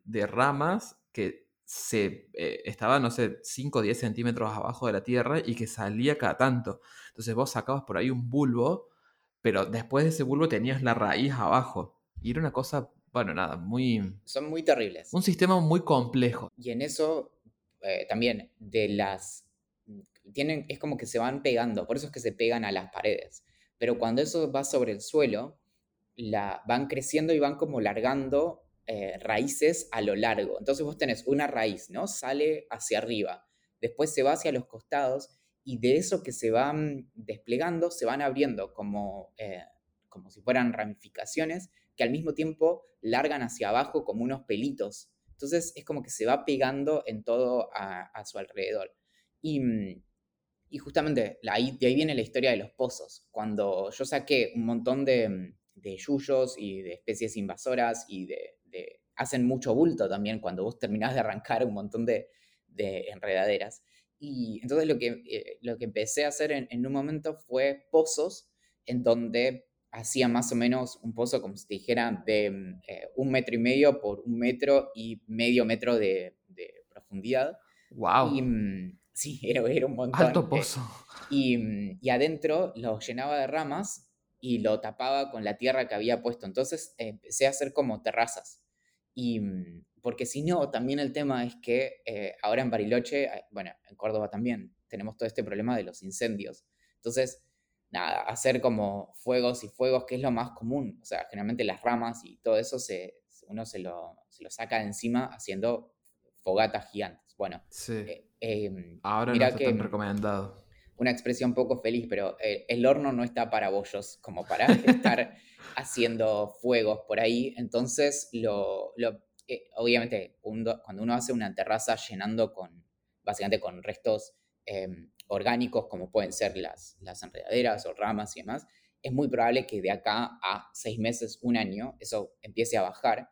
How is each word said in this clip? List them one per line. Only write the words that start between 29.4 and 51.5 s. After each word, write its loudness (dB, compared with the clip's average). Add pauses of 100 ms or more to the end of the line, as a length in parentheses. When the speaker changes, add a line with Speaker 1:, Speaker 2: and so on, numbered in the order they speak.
Speaker 2:
a 0
lo 2
largo. 0
Entonces 0
vos -6
tenés 0
una 2
raíz, -2
¿no? -4
Sale 0
hacia 0
arriba, -4 (340)
después -2
se 2
va 6
hacia 0
los -4
costados -2 (340)
y -8
de 6
eso 0
que -8
se 0
van 0
desplegando, -2
se -4
van 0
abriendo 0
como, -6
eh, -10 (460)
como -20
si -20
fueran 4
ramificaciones, -6 (260)
que 0
al 2
mismo -2
tiempo 2 (160)
largan 2
hacia -2
abajo 2
como -2
unos -2
pelitos. -4 (220)
Entonces -2
es -14
como -6
que -16
se -4
va 2
pegando 2
en -6
todo 2
a, -6
a -14
su -12
alrededor. -4 (480)
Y, -2
mm, -2 (680)
y -12
justamente 0
la, -2